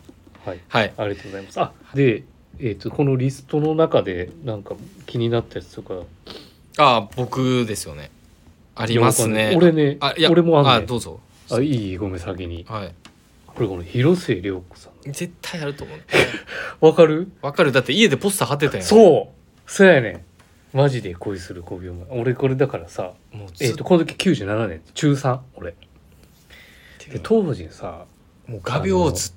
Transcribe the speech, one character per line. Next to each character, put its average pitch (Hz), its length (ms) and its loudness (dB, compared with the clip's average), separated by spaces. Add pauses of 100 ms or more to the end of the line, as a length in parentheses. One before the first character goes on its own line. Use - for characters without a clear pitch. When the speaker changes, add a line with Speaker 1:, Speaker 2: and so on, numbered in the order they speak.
(440)
Speaker 1:
は 92 120 -10
い。 87 120 -18
Speaker 2:
は 113 160 0
い。 98 140 -4
Speaker 1:
あ 110 100 -6
り 101 80 -6
が - 60 -18
と 107 80 -18
う - 20 -16
ご 98 60 -12
ざ 98 60 -14
い - 20 -18
ま - 60 -20
す。 - 100 -6
あ、 - 120 -4 (200)
で、 135 300 2 (360)
え 127 120 -6
っ 101 60 -8
と、 113 120 -10
こ - 140 -2
の 135 140 2
リ 131 120 0
ス - 140 -12
ト 151 160 -2
の 156 160 0
中 160 260 2
で 90 300 -8 (120)
な 110 120 -6
ん 101 80 -12
か 101 120 -12 (300)
気 - 140 -8
に 117 100 -2
な 117 120 0
っ - 20 -8
た - 160 -12
や - 40 -14
つ - 120 -20
と - 80 -16
か。 90 220 -12 (760)
Speaker 2:
あ、 120 360 4
僕 127 520 -2
で 104 80 -6
す - 120 -10
よ 76 60 -14
ね。 73 160 -16 (640)
あ 113 140 -6
り 120 100 0
ま 117 140 6
す 113 160 0
ね。 110 280 2
Speaker 1:
俺 170 160 6
ね、 147 280 0
Speaker 2:
あ、 139 180 -2
い 165 60 0
や、 156 80 4
Speaker 1:
俺 170 100 4
も 165 160 4
あ 147 60 6
ん - 20 4
ね 135 60 6
ん。 - 20 6
Speaker 2:
あ、 113 80 4
ど 120 140 -6
う 113 40 -4
ぞ。 - 200 -14 (320)
Speaker 1:
あ、 113 80 0
い 123 340 -2
い？ 90 40 -10
ご 101 120 -6
め 92 80 -8
ん、 - 20 -8
先 90 280 -10
に。 85 200 -12
Speaker 2:
は 107 180 -12
い。 - 100 -18 (500)
Speaker 1:
こ - 160 -10
れ、 113 60 0
こ 95 100 -8
の 87 60 -10
広 143 360 2
末 98 220 -4
涼 95 180 -6
子 - 160 -20
さ - 140 -20
ん。 - 220 -16
Speaker 2:
絶 175 280 -10
対 170 220 -12
あ 147 40 -8
る 143 100 -6
と 135 80 -16
思 120 100 -16
う。 - 60 -18 (840)
Speaker 1:
<laughs> - 60 -
わ 160 80 6
か 170 100 10
る？ 160 260 -2 (120)
Speaker 2:
わ 139 100 -6
か 185 100 2
る。 139 80 4
だ 110 100 4
っ - 20 -6
て - 100 -4
家 208 160 6
で 131 80 2
ポ 196 140 -2
ス - 80 -6
タ 131 60 2
ー - 20 -12
貼 143 80 -2
っ - 20 -8
て 165 120 0
た - 80 -6
や 180 60 -6
ん。 - 40 -6
Speaker 1:
そ 196 440 8 (360)
う。 - 40 -16
そ 196 140 6
う - 20 10
や 151 140 8
ね 107 80 -4
ん。 87 120 -12 (520)
マ 139 160 2
ジ 123 120 -4
で 90 140 -10
恋 98 240 -8
す 90 140 -16
る 87 80 -14
五 92 160 -12
秒 90 160 -14
前。 87 120 -14 (140)
俺 120 140 -2
こ 131 160 0
れ 131 60 0
だ 135 120 2
か 101 100 -8
ら 85 120 -12
さ、 92 240 -10 (180)
Speaker 2:
も 104 140 -16
う - 20 -18
ず 90 60 -20
っ - 40 -20
と - 60 -6
Speaker 1:
え 117 80 2
っ - 40 -6
と、 131 100 -10
こ - 80 4
の 170 80 6
時 151 140 -4
九 175 200 2
十 113 80 -8
七 107 240 -2
年、 80 140 -10 (120)
中 143 220 2
三、 127 260 -4 (140)
俺。 92 160 -14
Speaker 2:
て - 1300 -20
い - 20 -20
う - 40 -
の - 20 -18
Speaker 1:
で、 113 100 -8
当 196 300 2
時 87 180 -10
さ、 - 320 -14 (420)
Speaker 2:
も 110 120 -12
う 92 40 -12
画 139 200 -4
鋲 190 100 0
を 180 180 4
ず - 200 -6
っ - 80 -18